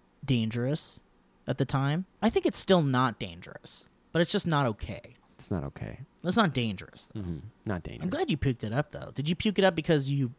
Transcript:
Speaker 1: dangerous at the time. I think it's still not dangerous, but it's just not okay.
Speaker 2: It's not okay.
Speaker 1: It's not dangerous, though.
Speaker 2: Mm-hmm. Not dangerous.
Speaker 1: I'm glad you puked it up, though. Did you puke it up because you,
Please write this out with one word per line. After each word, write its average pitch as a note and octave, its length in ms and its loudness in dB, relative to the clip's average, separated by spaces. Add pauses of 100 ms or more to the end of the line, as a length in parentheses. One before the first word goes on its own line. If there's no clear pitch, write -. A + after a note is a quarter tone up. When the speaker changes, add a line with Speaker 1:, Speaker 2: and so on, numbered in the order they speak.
(240)
Speaker 1:
dangerous B2 800 0 (460)
at B2+ 100 -2
the C#3 80 2
time. C#3+ 400 0 (160)
I A3 80 4
think F#4+ 160 0
it's B3+ 140 2
still F3+ 220 6
not B2+ 360 4
dangerous, - 680 -10 (260)
but D#3+ 100 4
it's E3+ 100 2
just G3 140 2
not D3 220 2
okay. - 460 -6 (260)
Speaker 2:
It's - 100 -16
not E2+ 140 -2
okay. - 380 -10 (220)
Speaker 1:
It's F3+ 140 0
not F#3 160 4
dangerous, A2 600 -4
though. G#2+ 80 -6
Speaker 2:
Mm-hmm. E2+ 160 -4 (280)
Not F#2+ 180 -4
dangerous. - 200 -12
Speaker 1:
I'm F3+ 60 -2
glad D#4 200 -2
you E3 80 2
puked B2+ 260 0
it G#2+ 100 -6
up, C#3+ 180 -2
though. - 240 -12
Did D3+ 140 -4
you F3+ 60 2
puke G#3 220 0
it F#3+ 80 4
up F#3 100 6
because D3 360 2
you, C3+ 280 0